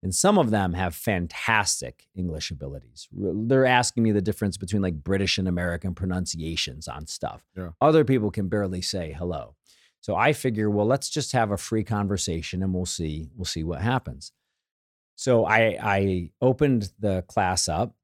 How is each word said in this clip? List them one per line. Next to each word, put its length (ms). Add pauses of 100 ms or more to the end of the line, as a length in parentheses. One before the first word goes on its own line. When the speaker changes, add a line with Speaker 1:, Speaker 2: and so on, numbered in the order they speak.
Speaker 1:
and 120
some 240
of 100
them 240
have 220
fantastic 1200
English 340
abilities. 680
R-, 200
they're 320
asking 340
me 100
the 100
difference 360
between, 240
like, 220
British 340
and 100
American 460
pronunciations 920
on 180
stuff. 380 (120)
Speaker 2:
Yeah. 140 (100)
Speaker 1:
Other 240
people 280
can 160
barely 340
say 340
hello. 380 (460)
So 160
I 180
figure, 380
well, 160
let's 200
just 260
have 180
a 60
free 260
conversation 800
and 100
we'll 140
see, 480
we'll 100
see 180
what 180
happens. 500 (840)
So 300
I, 340
I 520 (100)
opened 560
the 300
class 420
up 240 (100)